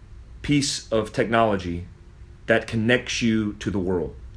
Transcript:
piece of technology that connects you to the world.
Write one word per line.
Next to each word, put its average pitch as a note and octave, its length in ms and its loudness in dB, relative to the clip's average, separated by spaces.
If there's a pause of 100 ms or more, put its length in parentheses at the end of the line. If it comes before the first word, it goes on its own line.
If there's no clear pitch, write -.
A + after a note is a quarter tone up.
(440)
piece - 480 0
of A2 220 0
technology G2 720 2 (600)
that A2+ 200 2
connects A#2+ 540 0
you A2 320 2
to - 180 -4
the G2+ 80 0
world. F2 360 -2 (220)